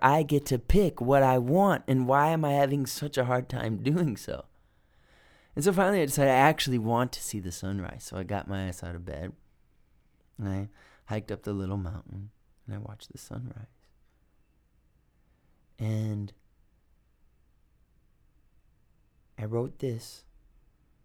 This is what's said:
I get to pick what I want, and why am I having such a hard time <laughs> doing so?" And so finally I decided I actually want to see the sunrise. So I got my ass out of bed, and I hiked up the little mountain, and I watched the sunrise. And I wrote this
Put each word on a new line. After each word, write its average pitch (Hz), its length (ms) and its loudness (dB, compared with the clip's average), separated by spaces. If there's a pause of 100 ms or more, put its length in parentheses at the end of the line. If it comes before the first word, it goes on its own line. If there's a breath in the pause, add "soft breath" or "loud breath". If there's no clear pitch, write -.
I 151 220 6
get 143 240 0
to 131 100 2
pick 175 420 4
what 135 220 4
I 131 160 6
want, 156 500 2
and 131 200 2
why 143 220 4
am 165 140 0
I 143 100 2
having 139 320 2
such - 320 -8
a 127 80 2
hard 123 220 -2
time 113 360 -4
<laughs> - 0 -
doing 147 340 2
so?" - 280 -10 (1120 soft breath)
And 147 80 -2
so 196 80 4
finally 190 300 4
I 151 40 2
decided 135 260 4
I 131 60 6
actually 139 420 4
want 117 340 0
to - 100 -10
see - 160 -8
the 90 120 -8
sunrise. 95 520 -8
So - 140 -12
I 95 60 -6
got 95 240 -6
my 98 160 -4
ass 90 200 -8
out 87 120 -10
of 87 100 -12
bed, 78 280 -10 (1080)
and 104 100 -4
I 98 200 -6 (360 soft breath)
hiked 107 260 -6
up 101 120 -8
the 104 100 -6
little 98 240 -4
mountain, 98 540 -10 (340)
and 104 100 -10
I 101 40 -10
watched 107 320 -16
the - 80 -18
sunrise. 117 480 -14 (2000)
And 107 560 -4 (3000)
I 110 80 -8
wrote 117 340 -4
this 120 440 -8 (800)